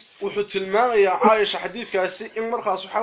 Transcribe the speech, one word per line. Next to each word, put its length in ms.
wuxuu 220
tilmaamayaa 760
Aisha 320
xadiidkaasi 640
in 140
markaas 320
waxa 180